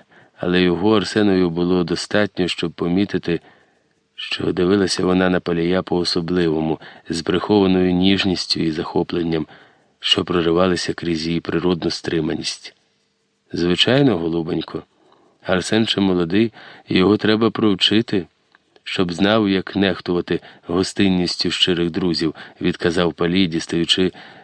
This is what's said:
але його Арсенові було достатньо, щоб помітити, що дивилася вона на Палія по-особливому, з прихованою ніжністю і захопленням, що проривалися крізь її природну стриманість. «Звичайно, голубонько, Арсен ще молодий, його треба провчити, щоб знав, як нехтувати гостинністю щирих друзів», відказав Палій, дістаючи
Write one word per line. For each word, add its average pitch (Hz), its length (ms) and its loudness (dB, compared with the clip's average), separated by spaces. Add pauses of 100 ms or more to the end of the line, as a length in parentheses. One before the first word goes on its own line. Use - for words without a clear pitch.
(360)
але 90 260 0
його 90 340 2
Арсенові 95 480 2
було 87 400 0
достатньо, 90 640 -2
щоб 85 240 -4
помітити, 90 680 -2 (760)
що - 380 -6
дивилася 92 520 0
вона 92 260 2
на 90 100 2
Палія 87 420 0
по-особливому, 82 960 -2 (280)
з 82 140 -6
прихованою 92 720 2
ніжністю 92 680 0
і 82 100 0
захопленням, 82 760 -2 (520)
що - 260 -2
проривалися 87 680 2
крізь 82 340 -4
її 85 140 -2
природну 85 500 -2
стриманість. - 840 -6 (800)
«Звичайно, 104 680 2
голубонько, 82 640 -4 (600)
Арсен 92 440 0
ще - 140 -2
молодий, 95 520 2 (360)
його 95 280 4
треба 110 340 2
провчити, 104 760 0 (580)
щоб 87 280 -2
знав, 101 360 2
як 95 280 -2
нехтувати 87 640 0 (260)
гостинністю 92 840 0
щирих 87 400 0
друзів», 80 440 -2 (260)
відказав 87 520 0
Палій, 90 340 0
дістаючи 85 680 -2 (320)